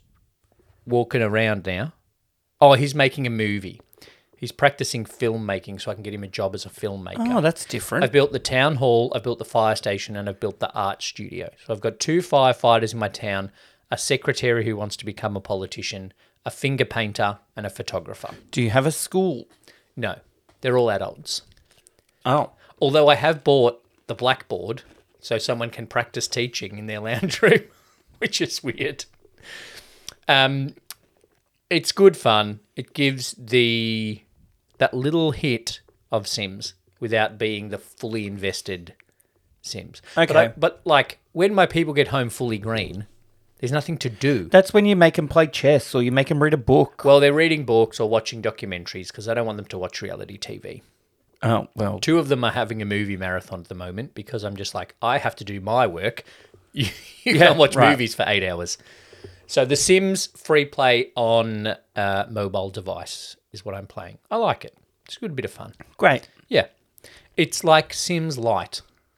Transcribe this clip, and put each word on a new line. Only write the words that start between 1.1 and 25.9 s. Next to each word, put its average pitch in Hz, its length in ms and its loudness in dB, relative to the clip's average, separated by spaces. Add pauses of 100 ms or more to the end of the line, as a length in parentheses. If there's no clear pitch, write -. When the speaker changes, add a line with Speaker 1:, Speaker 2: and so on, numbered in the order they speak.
Speaker 1:
around 107 440 0
now. 95 260 -6 (680)
Oh, 139 140 10
he's 135 200 0
making 135 320 0
a 120 40 -4
movie. 104 500 -4 (560)
He's 120 160 -12
practicing 127 520 0
filmmaking 104 760 -4
so - 100 -10
I 104 40 -6
can 98 100 -14
get 104 100 -8
him 104 80 -10
a 98 60 -12
job 95 260 -4
as 98 120 -10
a 98 40 -18
filmmaker. 98 460 -8 (180)
Speaker 2:
Oh, 226 60 2
that's 160 240 0
different. 120 400 -4
Speaker 1:
I've 110 80 0
built 139 180 4
the 135 80 -4
town 135 380 0
hall, 120 360 2
I've 120 120 -4
built 117 160 -4
the 107 40 -10
fire 110 300 2
station, 104 400 -6
and 101 140 -8
I've 98 100 -8
built 101 220 -6
the - 120 -6
art 98 300 -4
studio. 90 480 -12 (160)
So 113 60 -4
I've 101 80 -8
got 110 180 -4
two 160 220 0
firefighters 123 720 4
in 117 80 -6
my 104 80 -2
town, 98 420 -6 (400)
a - 80 -6
secretary 123 680 0
who 110 100 -4
wants 104 220 -8
to - 60 -14
become 104 320 -6
a 98 40 -6
politician, 95 720 -8 (320)
a 123 80 -10
finger 135 320 -2
painter, 104 560 -4 (160)
and 104 100 -8
a 98 40 -8
photographer. - 600 -10 (220)
Speaker 2:
Do 131 100 -2
you 113 80 0
have 131 160 2
a 160 60 -2
school? 180 560 -4 (480)
Speaker 1:
No. 107 240 -6 (400)
They're 123 180 2
all 120 140 2
adults. - 500 -6 (840)
Speaker 2:
Oh. 131 280 0 (280)
Speaker 1:
Although 147 280 6
I 147 80 8
have 151 260 0
bought 131 400 4 (240)
the - 80 -8
blackboard 117 680 -4 (360)
so - 200 -4
someone 117 320 -4
can 113 180 -12
practice - 400 -4